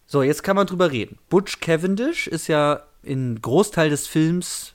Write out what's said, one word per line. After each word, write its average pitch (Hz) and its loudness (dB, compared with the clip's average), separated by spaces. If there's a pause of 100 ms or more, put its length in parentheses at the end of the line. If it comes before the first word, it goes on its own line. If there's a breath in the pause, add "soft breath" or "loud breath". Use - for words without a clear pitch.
So, 143 0
jetzt 143 2
kann 190 0
man 196 2
drüber 180 0
reden. 117 -6 (100)
Butch 196 0
Cavendish 196 0
ist - -6
ja 147 2 (200)
in 127 -4
Großteil 156 2
des 143 -2
Films 165 -2